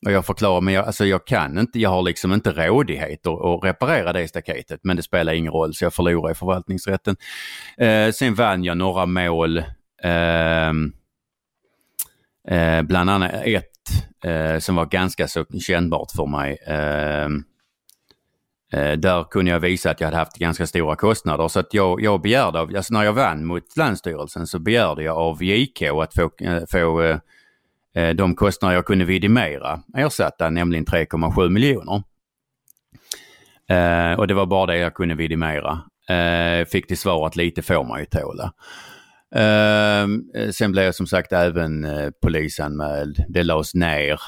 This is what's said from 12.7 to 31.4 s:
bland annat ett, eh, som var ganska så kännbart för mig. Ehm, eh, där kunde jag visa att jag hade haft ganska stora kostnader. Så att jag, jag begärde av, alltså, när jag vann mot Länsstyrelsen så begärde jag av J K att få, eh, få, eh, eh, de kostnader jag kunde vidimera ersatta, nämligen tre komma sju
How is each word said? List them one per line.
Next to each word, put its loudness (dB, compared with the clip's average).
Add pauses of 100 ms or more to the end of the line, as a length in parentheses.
bland 2
annat 0 (140)
ett, 0 (580)
eh, 0
som 0
var 2
ganska -2
så -4
kännbart -2
för -4
mig. -4 (100)
Ehm, -2 (1300)
eh, 0
där 2
kunde 0
jag 2
visa 0
att -4
jag -2
hade -2
haft -4
ganska -2
stora 0
kostnader. 0
Så 0
att -4
jag, 2
jag 2
begärde 2
av, -4
alltså, -4
när 2
jag 2
vann 0
mot -6
Länsstyrelsen -4
så -4
begärde 0
jag -2
av -2
J 2 (120)
K 0
att -4
få, 0 (100)
eh, -2
få, 2
eh, 2 (800)
eh, 2
de 2
kostnader 2
jag 2
kunde 2
vidimera 0 (180)
ersatta, 0
nämligen 0
tre 0
komma -2
sju 4